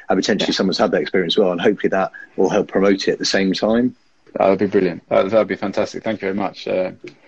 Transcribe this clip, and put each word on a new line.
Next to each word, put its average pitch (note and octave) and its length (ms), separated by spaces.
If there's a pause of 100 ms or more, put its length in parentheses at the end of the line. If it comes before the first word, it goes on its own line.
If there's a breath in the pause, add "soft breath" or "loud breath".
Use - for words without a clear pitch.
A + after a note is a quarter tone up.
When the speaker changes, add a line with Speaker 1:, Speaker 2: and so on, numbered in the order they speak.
Speaker 1:
And F#2+ 120
potentially F#2+ 320
Speaker 2:
Yeah. - 60
Speaker 1:
someone's F#2+ 200
had G#2 140
that F#2 100
experience F2+ 320
as - 60
well, F#2+ 120
and E2+ 80
hopefully G2 300
that F#2+ 220 (240 loud breath)
will F#2 160
help G2+ 160
promote G2 400
it F2 60
at - 60
the F#2+ 60
same G2 280
time. A#2 420 (400)
Speaker 2:
That - 140
would G2 100
be G#2 80
brilliant. F#2 420
That, G#2 220
that A2+ 80
would G2+ 80
be G2 80
fantastic. G2+ 480
Thank A2 180
you G2 60
very F#2+ 80
much. G2 320
Uh, F#2 240 (360 loud breath)